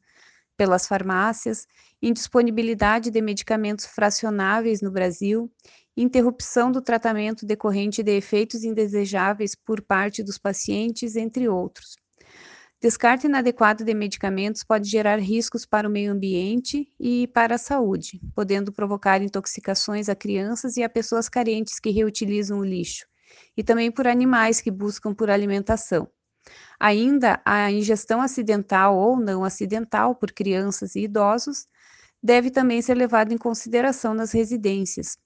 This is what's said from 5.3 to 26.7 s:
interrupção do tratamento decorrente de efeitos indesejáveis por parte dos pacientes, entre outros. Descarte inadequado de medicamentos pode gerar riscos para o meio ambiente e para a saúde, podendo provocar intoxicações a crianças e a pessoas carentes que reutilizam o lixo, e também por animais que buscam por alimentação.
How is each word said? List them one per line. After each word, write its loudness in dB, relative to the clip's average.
interrupção 2
do 0
tratamento -2
decorrente -2
de 2
efeitos 0
indesejáveis 0
por -6
parte -2
dos -8
pacientes, -4
entre -2
outros. -4
Descarte 2
inadequado 2
de -2
medicamentos -4
pode 0
gerar 2
riscos -2
para 0
o -2
meio -2
ambiente -2
e 0
para 2
a -2
saúde, -2
podendo -2
provocar 0
intoxicações -4
a 0
crianças -4
e 0
a -2
pessoas -2
carentes -2
que -4
reutilizam 0
o -2
lixo, -6
e -2
também 2
por -2
animais 4
que -2
buscam -4
por -2
alimentação. 0